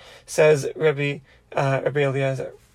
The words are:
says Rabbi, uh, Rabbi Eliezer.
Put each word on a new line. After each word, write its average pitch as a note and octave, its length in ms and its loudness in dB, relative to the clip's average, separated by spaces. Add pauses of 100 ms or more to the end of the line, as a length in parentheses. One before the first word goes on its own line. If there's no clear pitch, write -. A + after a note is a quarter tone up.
(260)
says D3+ 500 4
Rabbi, C#3+ 440 -2 (320)
uh, C3+ 320 0
Rabbi C3+ 160 -2
Eliezer. C3+ 540 -2 (220)